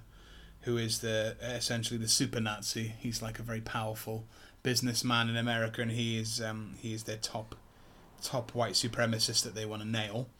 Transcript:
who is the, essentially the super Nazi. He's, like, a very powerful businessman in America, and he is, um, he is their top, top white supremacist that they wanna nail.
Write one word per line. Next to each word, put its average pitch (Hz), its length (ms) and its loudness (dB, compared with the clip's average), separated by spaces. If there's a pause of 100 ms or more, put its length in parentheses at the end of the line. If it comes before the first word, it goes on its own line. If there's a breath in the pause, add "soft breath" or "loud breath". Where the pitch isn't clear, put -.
(600 soft breath)
who 120 140 2
is 113 240 2
the, 110 420 2
essentially 117 580 0
the 110 100 0
super 120 320 4
Nazi. 110 580 -2
He's, 113 220 -2
like, 110 160 -4
a 113 60 -8
very 113 180 -4
powerful 110 640 -4 (380 soft breath)
businessman 120 640 4
in 113 80 2
America, 117 460 2
and 113 80 2
he 117 260 2
is, 110 240 -2
um, 110 380 -4
he 113 140 -4
is 110 100 -4
their 110 140 -4
top, - 360 -6 (720 soft breath)
top 117 320 -2
white 113 180 2
supremacist 113 680 4
that 107 100 -4
they 107 120 -4
wanna 107 200 -4
nail. 110 420 0 (120)